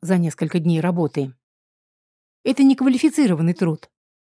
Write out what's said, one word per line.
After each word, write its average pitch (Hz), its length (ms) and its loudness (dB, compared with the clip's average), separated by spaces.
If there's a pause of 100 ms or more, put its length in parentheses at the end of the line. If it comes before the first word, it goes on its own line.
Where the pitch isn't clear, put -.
за 180 160 0
несколько 165 400 -2
дней 165 220 0
работы». 156 540 -4 (1080)
«Это - 200 0
неквалифицированный 254 880 2
труд», 160 340 -4 (460)